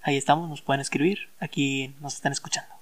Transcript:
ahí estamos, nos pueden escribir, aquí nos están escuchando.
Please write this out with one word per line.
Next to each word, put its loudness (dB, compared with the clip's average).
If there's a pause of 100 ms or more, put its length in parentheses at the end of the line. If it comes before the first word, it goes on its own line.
ahí 2
estamos, 4
nos -8
pueden 0
escribir, 0 (100)
aquí -2
nos -8
están -2
escuchando. -6 (140)